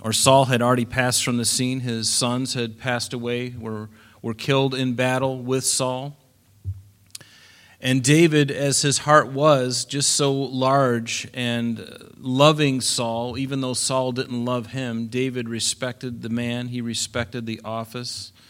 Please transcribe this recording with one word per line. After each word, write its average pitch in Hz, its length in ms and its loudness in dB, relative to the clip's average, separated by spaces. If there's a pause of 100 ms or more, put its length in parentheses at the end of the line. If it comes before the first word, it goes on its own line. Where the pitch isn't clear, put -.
or 110 100 -2
Saul 135 320 6
had 123 160 2
already 123 240 2
passed 123 380 0
from 123 140 -2
the 117 80 0
scene. 127 340 -2
His 117 280 -4
sons 123 460 -2
had 117 240 -6
passed 120 360 -4
away, 123 440 -6
were, 107 320 -10 (320)
were 113 140 -6
killed 135 400 2
in 127 180 0
battle 127 460 0
with 127 260 -2
Saul. 131 500 -2 (1700)
And 131 220 2
David, 147 480 6
as 139 320 0
his 139 160 0
heart 147 320 4
was, 135 540 2
just 139 260 -2
so 143 200 2
large 131 1000 0
and 117 840 -4
loving 139 600 4
Saul, 117 560 -2
even 135 260 -4
though 127 120 -4
Saul 131 380 0
didn't 123 340 -4
love 123 220 -2
him, 117 400 -6
David 123 420 -4
respected 120 720 -6
the 113 80 -8
man, 120 380 -4
he 123 120 -8
respected 117 680 -6
the 113 180 -6
office. 113 680 -10 (160)